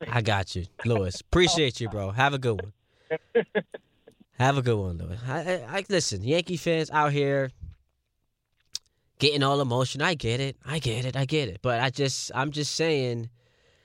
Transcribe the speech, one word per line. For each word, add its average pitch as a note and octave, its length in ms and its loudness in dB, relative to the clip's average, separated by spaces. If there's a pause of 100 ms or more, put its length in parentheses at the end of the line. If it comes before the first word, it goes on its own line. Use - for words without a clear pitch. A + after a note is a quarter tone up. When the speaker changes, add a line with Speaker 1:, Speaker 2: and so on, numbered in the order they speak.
Speaker 1:
saying. D3 120 -8
Speaker 2:
I A#2+ 80 2
got G2+ 340 0
you, F2 100 -4 (200)
Lewis. G2 340 0
Appreciate D#3+ 600 2
you, A2+ 80 -4
bro. G2 220 -4
Have C3+ 220 4
a C#3+ 40 -2
good A#2 240 0
one. G2 120 -12 (600)
Speaker 1:
<laughs> A3+ 80 4 (960)
Speaker 2:
Have C#3 180 4
a C3+ 40 0
good A#2+ 160 2
one, F#2 200 -4
Lewis. E2+ 300 -8
I, C#3+ 120 -4
I, E3 260 -4 (120)
I, G3 120 -6
listen, B2+ 340 0
Yankee E3+ 340 0
fans D#3+ 340 0
out D3+ 200 2
here C#3 400 0 (1700)
getting C#3+ 240 4
all C#3 180 4
emotional. C3 460 0
I F#3 80 2
get A#2+ 240 -2
it. C#3 260 -4
I D3+ 140 -4
get B2 260 -2
it. C3 100 -4
I C3+ 100 2
get C#3 240 0
it. F2+ 120 -10
But A#2+ 200 0
I C3+ 80 2
just, C#3 440 -2
I'm C#3 180 0
just C#3+ 240 -4
saying, B2+ 540 0 (560)